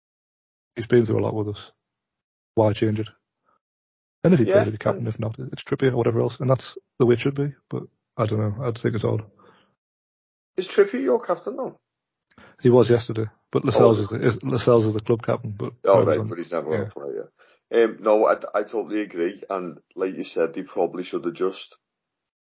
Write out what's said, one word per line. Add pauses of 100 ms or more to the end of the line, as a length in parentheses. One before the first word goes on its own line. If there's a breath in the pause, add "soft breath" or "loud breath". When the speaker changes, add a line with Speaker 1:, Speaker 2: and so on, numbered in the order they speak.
(760)
Speaker 1:
He's
been
through
a
lot
with
us. (840)
Why
change
it? (1160)
And
if
he
Speaker 2:
Yeah.
Speaker 1:
plays,
he'll
be
captain.
If
not,
it's
Trippier
or
whatever
else.
And
that's (220)
the
way
it
should
be. (160)
But (340)
I
don't
know.
I
just
think
it's
odd. (1300 soft breath)
Speaker 2:
Is
Trippier
your
captain,
though? (840 soft breath)
Speaker 1:
He
was
yesterday. (260)
But
Lascelles
Speaker 2:
Oh.
Speaker 1:
is
the,
is,
Lascelles
is
the
club
captain.
But (100)
Speaker 2:
Oh,
Speaker 1:
Brown's
Speaker 2:
right,
Speaker 1:
on,
Speaker 2:
but
he's
never
Speaker 1:
yeah.
Speaker 2:
gonna
play, (600 soft breath)
yeah.
Um,
no,
I, (200)
I
totally
agree.
And (160)
like
you
said,
they
probably
should
have
just (680)